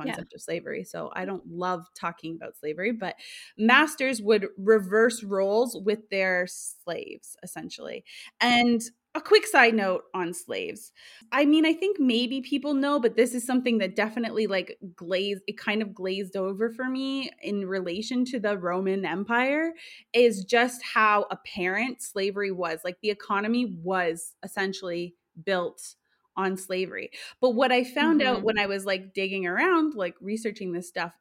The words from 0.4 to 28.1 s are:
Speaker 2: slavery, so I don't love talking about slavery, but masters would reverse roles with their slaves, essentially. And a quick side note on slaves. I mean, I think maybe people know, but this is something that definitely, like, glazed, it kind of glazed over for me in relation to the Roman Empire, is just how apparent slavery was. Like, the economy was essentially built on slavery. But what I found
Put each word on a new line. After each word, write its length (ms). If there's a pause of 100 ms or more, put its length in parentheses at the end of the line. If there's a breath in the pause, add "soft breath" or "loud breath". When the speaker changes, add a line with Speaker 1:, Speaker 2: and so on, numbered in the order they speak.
Speaker 2:
slavery, 440
so 300
I 100
don't 240
love 380 (120)
talking 380
about 200
slavery, 360
but 240 (400 loud breath)
masters 680
would 240 (100)
reverse 680
roles 600
with 260
their 360
slaves, 960
essentially. 600 (360 loud breath)
And 400 (340)
a 80
quick 240
side 280
note 280 (120)
on 200
slaves. 580 (400 loud breath)
I 140
mean, 180
I 80
think 260
maybe 440
people 320
know, 260
but 160
this 180
is 100
something 340
that 180
definitely, 500
like, 320 (160)
glazed, 540
it 100
kind 240
of 120
glazed 420
over 340
for 180
me 420 (120)
in 240
relation 600
to 120
the 200
Roman 480
Empire, 680 (400 loud breath)
is 320
just 380
how 480
apparent 720
slavery 500
was. 320
Like, 160
the 100
economy 540 (180)
was 600
essentially 720 (260)
built 540 (400)
on 200
slavery. 540 (300 loud breath)
But 160
what 160
I 100
found 400